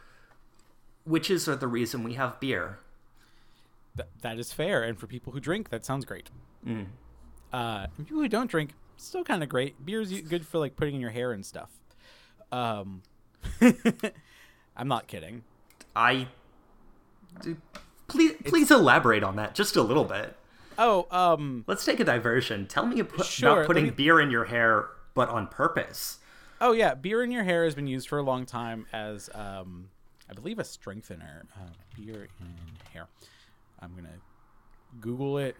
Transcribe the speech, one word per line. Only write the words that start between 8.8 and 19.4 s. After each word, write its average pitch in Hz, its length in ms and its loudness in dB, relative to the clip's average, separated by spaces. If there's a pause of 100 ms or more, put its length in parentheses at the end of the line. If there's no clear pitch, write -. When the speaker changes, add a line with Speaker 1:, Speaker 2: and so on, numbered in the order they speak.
Speaker 2:
still - 260 -8
kinda 185 240 -2
great. 131 380 -4
Beer's 208 260 -6
u-, 196 100 -8
good 160 240 -4
for, - 140 -4
like, 143 160 -4
putting 147 200 -4
in 135 60 -4
your 120 80 -4
hair 120 220 -4
and 98 140 -8
stuff. - 240 -14 (800)
Um, 104 500 -6 (760)
<laughs> - 1000 -6
I'm 127 120 -6
not 120 200 -2
kidding. 101 360 -14 (520)
Speaker 1:
I, 127 320 4 (1160)
d-, 165 140 -6 (520)
please, 320 320 6
Speaker 2:
It's - 100 -8
Speaker 1:
please 330 220 6
elaborate 127 520 8
on 98 140 0
that 107 180 -4